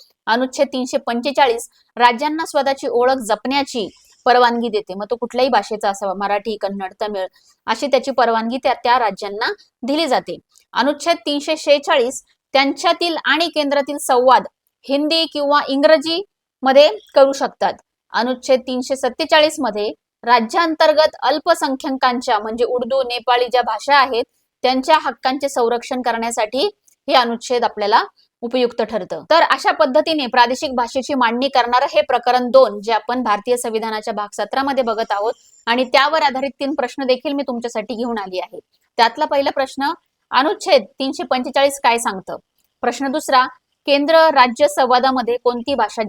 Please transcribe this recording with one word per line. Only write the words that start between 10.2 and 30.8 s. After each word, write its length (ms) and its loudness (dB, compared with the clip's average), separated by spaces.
अनुच्छेद 520 0
तीनशे 320 -2
शेहेचाळीस 680 2
त्यांच्यातील 720 0
आणि 220 2
केंद्रातील 500 -2
संवाद 460 4
हिंदी 360 0
किंवा 420 0
इंग्रजीमध्ये 1300 2
करू 160 6
शकतात. 420 -4
अनुच्छेद 460 0
तीनशे 360 -4
सत्तेचाळीस 640 0
मध्ये 340 -4
राज्यांतर्गत 1000 2
अल्पसंख्याकांच्या 1160 -2
म्हणजे 260 -4
उर्दू, 380 -2
नेपाळी 480 0
ज्या 100 2
भाषा 340 0
आहेत 280 2
त्यांच्या 400 2
हक्कांचे 480 -4
संरक्षण 520 -2
करण्यासाठी 640 -2
हे 60 -2
अनुच्छेद 500 0
आपल्याला 400 2
उपयुक्त 400 -2
ठरतं. 480 -6
तर 120 6
अशा 300 2
पद्धतीने 560 0
प्रादेशिक 480 0
भाषेची 380 -4